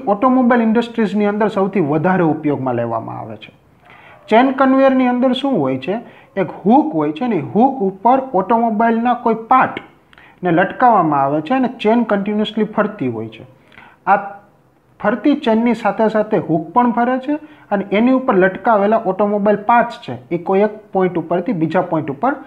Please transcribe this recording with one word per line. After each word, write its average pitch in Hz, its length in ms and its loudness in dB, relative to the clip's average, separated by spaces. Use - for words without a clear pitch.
ઓટોમોબાઈલ 254 560 4
ઇન્ડસ્ટ્રીઝની 220 640 0
અંદર 208 220 0
સૌથી 196 320 0
વધારે 160 420 2
ઉપયોગમાં 139 520 -2
લેવામાં 117 440 -6
આવે 113 180 -14
છે. - 160 -20
Chain 254 240 4
કન્વેયરની 262 560 2
અંદર 247 240 0
શું 262 280 -2
હોય 131 180 -2
છે? 190 200 -6
એક 190 120 -2
hook 262 300 4
હોય 156 180 -2
છે 247 140 -6
ને, 214 140 -2
હૂક 208 420 0
ઉપર 233 400 2
ઓટોમોબાઈલના 233 800 0
કોઈ 226 200 -2
પાર્ટને - 1160 -4
લટકાવવામાં 165 720 2
આવે 143 180 0
છે - 140 -4
અને 254 140 0
chain 233 360 0
continuously 214 600 -2
ફરતી 208 440 -4
હોય 113 200 -6
છે. - 180 -18
આ 196 100 4
ફરતી 254 320 2
ચેનની 233 400 0
સાથે 214 340 0
સાથે 214 300 0
hook 160 340 -2
પણ 240 200 2
ફરે 240 260 -2
છે 294 200 -6
અને 196 220 -2
એની 233 200 2
ઉપર 254 220 0
લટકાવેલા 202 720 2
automobile 208 500 0
parts 233 520 0
છે, 123 100 -10
એ 170 80 -4
કોઈ 190 220 0
એક 214 320 -4
point 180 260 0
ઉપરથી 175 340 -4
બીજા 160 280 0
point 160 300 -4
ઉપર 254 260 -2